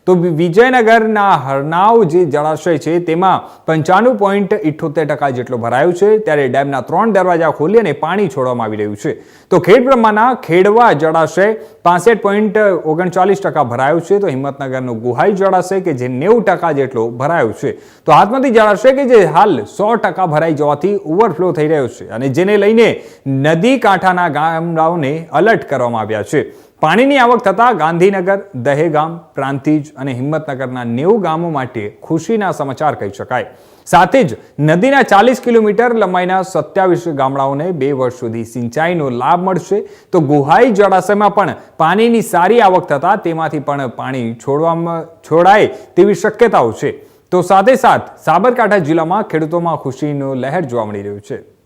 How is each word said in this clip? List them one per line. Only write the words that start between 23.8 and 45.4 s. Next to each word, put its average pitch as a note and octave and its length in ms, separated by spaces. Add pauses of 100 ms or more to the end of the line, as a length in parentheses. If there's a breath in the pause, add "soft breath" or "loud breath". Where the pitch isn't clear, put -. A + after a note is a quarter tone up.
ગામડાઓને D#3+ 1000 (120)
એલર્ટ G#3 240
કરવામાં A#2+ 360
આવ્યા G#2+ 220
છે. C3 280 (300 loud breath)
પાણીની A#3+ 380
આવક A#3+ 260
થતાં G#3+ 320
ગાંધીનગર, F3+ 600 (160)
દહેગામ, D3+ 640
પ્રાંતિજ C#3+ 760
અને C3+ 180
હિંમતનગરના C3 720
નેવું D3 360
ગામો E3+ 300
માટે A#2+ 520
ખુશીના F3+ 500
સમાચાર C#3+ 420
કહી G2+ 160
શકાય. A2 360 (400 soft breath)
સાથે A#3+ 360
જ B2+ 140 (220 loud breath)
નદીના F#3 440
ચાલીસ A3+ 380
કિલોમીટર A#3 540
લંબાઈના F#3 480
સત્યાવીસ F3 680
ગામડાઓને C#3 600
બે C#3+ 220
વર્ષ B2+ 220
સુધી A2+ 300
સિંચાઈનો C#3 640
લાભ C3+ 300
મળશે. F#3 400
તો - 400
ગુહાઈ D3+ 500
જળાશયમાં G3 640
પણ F3+ 200 (220 loud breath)
પાણીની G#3+ 460
સારી F#3 380
આવક F#3 280
થતાં E3+ 340
તેમાંથી D#3+ 360
પણ C#3 300
પાણી B2 460
છોડવામાં, E3 720
છોડાય F3 640